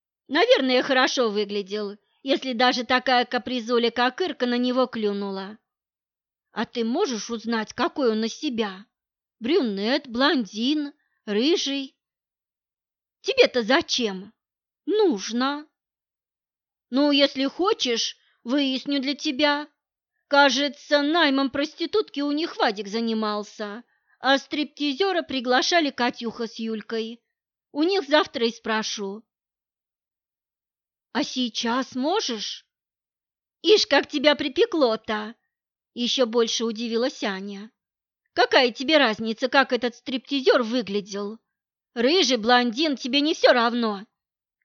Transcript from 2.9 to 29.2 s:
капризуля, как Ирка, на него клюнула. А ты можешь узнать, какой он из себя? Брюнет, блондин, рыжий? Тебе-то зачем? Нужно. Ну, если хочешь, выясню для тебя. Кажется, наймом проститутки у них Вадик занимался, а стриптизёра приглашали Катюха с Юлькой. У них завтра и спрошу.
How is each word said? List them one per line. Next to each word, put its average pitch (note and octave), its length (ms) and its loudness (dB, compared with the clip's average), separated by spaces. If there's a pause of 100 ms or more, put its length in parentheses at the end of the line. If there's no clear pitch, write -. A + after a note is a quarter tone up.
капризуля, A#3+ 680 -2
как B3 300 0
Ирка, D4+ 260 -2
на A#3+ 100 0
него B3 300 0
клюнула. G3+ 720 -6 (960)
А A3+ 120 -4
ты A#3 200 -4
можешь B3 460 -2
узнать, A3 420 -6
какой B3 400 0
он A3 120 0
из A3+ 100 -6
себя? G#3+ 520 -6 (540)
Брюнет, B3+ 680 0
блондин, C4+ 840 -2 (340)
рыжий? C#4 680 -2 (1300)
Тебе-то C#4 400 2
зачем? A3 680 -2 (540)
Нужно. C#4+ 800 0 (1200)
Ну, C#4+ 200 4
если C#4 360 2
хочешь, C4 720 -2 (280)
выясню C4+ 560 -2
для C4+ 140 -4
тебя. D4 540 -2 (600)
Кажется, C#4+ 760 2
наймом C#4+ 480 2
проститутки D4+ 720 -4
у C#4+ 100 -2
них D4+ 260 -4
Вадик G#3+ 300 0
занимался, G#3+ 960 -4 (380)
а C4+ 180 2
стриптизёра D4+ 840 -2
приглашали C4 680 0
Катюха A#3 560 -4
с A3+ 140 -12
Юлькой. A3+ 600 -6 (520)
У C#4+ 100 -2
них F4+ 260 0
завтра D4 380 2
и A#3 60 0
спрошу. G#3+ 720 -6 (1900)